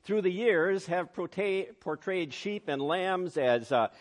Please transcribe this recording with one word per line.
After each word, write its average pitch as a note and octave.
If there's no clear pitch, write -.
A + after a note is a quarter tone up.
through G#3
the F#3
years F#3+
have E3+
prote-, F#3+
portrayed E3+
sheep G#3
and C#3+
lambs F3+
as, A#2+
uh, A2+